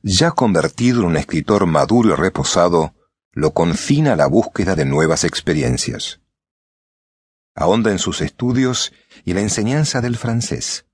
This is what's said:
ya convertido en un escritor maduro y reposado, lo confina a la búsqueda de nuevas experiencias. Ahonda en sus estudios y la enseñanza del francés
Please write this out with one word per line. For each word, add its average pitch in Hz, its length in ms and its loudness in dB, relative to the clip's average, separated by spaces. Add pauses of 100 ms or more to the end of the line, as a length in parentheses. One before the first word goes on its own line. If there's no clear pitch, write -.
ya 101 300 2
convertido 117 680 0
en 90 60 0
un 80 100 0
escritor 90 480 0
maduro 85 480 2
y - 20 2
reposado, 85 800 0 (380)
lo 76 180 0
confina 135 640 0
a - 20 2
la 73 120 2
búsqueda 95 460 0
de 139 120 0
nuevas 139 400 0
experiencias. - 960 -4 (1300)
Ahonda 107 360 2
en 92 80 -2
sus - 220 -4
estudios 123 720 -2 (320)
y 90 80 -2
la 98 80 0
enseñanza 123 580 -2
del 120 160 -2
francés - 800 -6